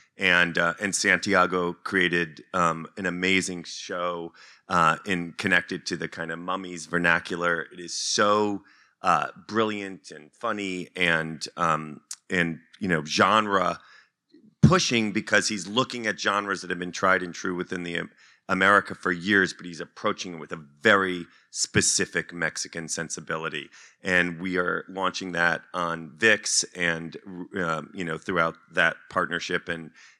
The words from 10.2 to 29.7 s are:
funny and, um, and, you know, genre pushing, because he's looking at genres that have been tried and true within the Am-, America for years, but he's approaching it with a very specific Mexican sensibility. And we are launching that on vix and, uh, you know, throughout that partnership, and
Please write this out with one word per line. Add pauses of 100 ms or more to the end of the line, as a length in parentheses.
funny
and, (120)
um, (280)
and, (200)
you
know,
genre (840)
pushing,
because
he's
looking
at
genres
that
have
been
tried
and
true
within
the
Am-, (360)
America
for
years,
but
he's
approaching
it
with
a (180)
very (240)
specific
Mexican
sensibility. (340)
And
we
are
launching
that (100)
on
vix (120)
and, (400)
uh, (120)
you
know,
throughout (180)
that (140)
partnership,
and (280)